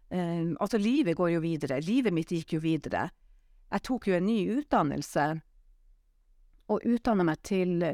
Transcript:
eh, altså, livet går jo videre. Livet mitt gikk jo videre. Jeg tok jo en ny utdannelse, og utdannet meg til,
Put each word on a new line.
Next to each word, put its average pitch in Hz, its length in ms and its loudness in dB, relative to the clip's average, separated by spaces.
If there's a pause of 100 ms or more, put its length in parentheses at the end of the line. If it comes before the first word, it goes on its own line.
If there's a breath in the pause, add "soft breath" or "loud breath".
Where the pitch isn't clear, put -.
(100)
eh, 170 340 -2 (160)
altså, 208 180 0
livet 214 380 2
går 175 180 2
jo 170 60 0
videre. 147 420 -2
Livet 214 320 2
mitt 160 160 -2
gikk 165 240 -4
jo 156 60 -2
videre. 156 500 -2 (640)
Jeg 202 100 -2
tok 254 240 -4
jo 185 80 2
en 175 120 2
ny 226 120 2 (220)
utdannelse, 156 800 0 (1300)
og 214 160 0
utdannet 226 420 2
meg 156 160 0
til, 180 400 0 (100)